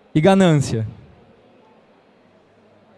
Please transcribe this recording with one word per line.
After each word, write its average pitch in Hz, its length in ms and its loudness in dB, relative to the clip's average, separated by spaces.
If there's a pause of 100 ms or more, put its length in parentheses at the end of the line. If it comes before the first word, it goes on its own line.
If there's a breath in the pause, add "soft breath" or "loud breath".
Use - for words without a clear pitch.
(140)
E 156 80 -2
ganância? 160 640 0 (2000)